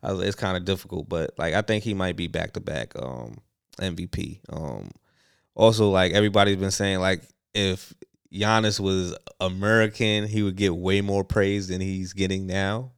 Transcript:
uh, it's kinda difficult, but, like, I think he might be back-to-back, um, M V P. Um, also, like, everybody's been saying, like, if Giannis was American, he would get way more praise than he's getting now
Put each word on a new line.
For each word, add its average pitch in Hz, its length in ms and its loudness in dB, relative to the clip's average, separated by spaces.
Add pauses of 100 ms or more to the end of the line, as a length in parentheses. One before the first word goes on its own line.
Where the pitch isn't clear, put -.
uh, 98 160 -4
it's 95 180 -2
kinda 92 240 -2
difficult, 90 480 -6
but, 82 300 -2
like, 80 160 -2
I 104 80 2
think 107 220 -2
he 110 100 -2
might 92 220 -2
be 87 120 -6
back-to-back, 78 680 -6
um, 60 420 -10 (420)
M 90 160 -4
V 87 100 -8
P. - 340 -8 (100)
Um, 60 400 -10 (640)
also, 110 360 6
like, 92 220 4
everybody's 101 440 4
been 95 140 -2
saying, 95 300 0
like, 92 220 0 (300)
if 98 400 -2 (400)
Giannis 107 460 2
was 95 380 0 (240)
American, 107 880 2
he 107 160 0
would 98 100 0
get 98 180 2
way 92 280 2
more 98 240 0
praise 98 420 0
than 92 140 -4
he's 95 320 -4
getting 95 340 -2
now 98 520 -4